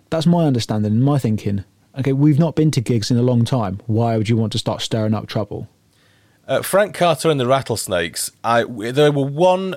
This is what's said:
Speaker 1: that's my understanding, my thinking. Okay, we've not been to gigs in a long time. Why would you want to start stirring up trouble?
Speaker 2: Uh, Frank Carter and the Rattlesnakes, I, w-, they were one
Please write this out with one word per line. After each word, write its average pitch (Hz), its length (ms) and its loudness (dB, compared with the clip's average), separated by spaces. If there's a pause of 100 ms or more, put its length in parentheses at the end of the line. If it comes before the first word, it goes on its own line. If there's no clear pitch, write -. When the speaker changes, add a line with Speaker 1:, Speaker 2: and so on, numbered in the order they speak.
Speaker 1:
that's 160 160 -2
my 170 220 4
understanding, 110 540 0
my 143 180 2
thinking. 104 460 -2 (340)
Okay, 135 140 0
we've 143 260 4
not 170 160 0
been 156 160 2
to 127 100 0
gigs 117 300 0
in 123 60 2
a 120 40 2
long 120 240 2
time. 101 400 -2
Why 113 320 0
would 107 100 -2
you 117 100 2
want 110 160 0
to 117 40 -4
start - 240 -4
stirring 110 320 -2
up 110 140 -4
trouble? 101 400 -6 (800)
Speaker 2:
Uh, 131 160 -2
Frank 190 320 0
Carter 160 380 0
and 143 80 0
the 123 80 0
Rattlesnakes, 104 840 -2 (140)
I, 117 200 2
w-, 117 280 -8
they 147 180 4
were 143 160 0
one 180 520 0